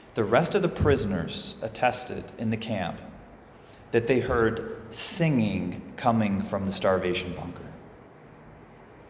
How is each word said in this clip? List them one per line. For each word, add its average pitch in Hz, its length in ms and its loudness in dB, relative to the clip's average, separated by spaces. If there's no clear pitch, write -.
the 117 100 2
rest 123 320 4
of 196 60 4
the 175 80 2
prisoners 107 920 0
attested - 600 -2
in 113 120 -2
the 110 80 0
camp 101 420 -4
that 117 160 2
they 127 120 4
heard 113 680 2
singing 104 1080 0
coming 107 440 2
from 95 240 -2
the 95 60 -2
starvation 90 640 0
bunker. - 320 -10